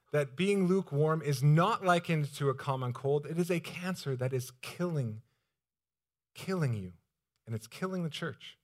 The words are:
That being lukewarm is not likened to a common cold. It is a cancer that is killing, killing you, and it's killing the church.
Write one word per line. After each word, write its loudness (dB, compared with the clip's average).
That -2
being 2
lukewarm 2
is 0
not 6
likened 2
to 0
a 2
common -4
cold. -2
It -6
is 0
a 0
cancer -6
that -2
is -4
killing, -4
killing -2
you, -8
and -8
it's -6
killing -6
the -2
church. -10